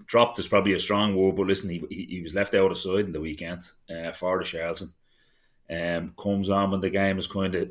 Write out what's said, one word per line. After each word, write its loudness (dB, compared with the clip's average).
dropped 4
is -2
probably 4
a 0
strong 2
word, 4
but 0
listen, 0
he, -6
he, -8
he -8
was -8
left 0
out 6
of -4
side 0
in -8
the -6
weekend, -8
uh, -8
for -2
the -2
Richarlison. -4
Um, -4
comes 0
on 2
when 0
the 0
game 2
is -4
kind -2
of -2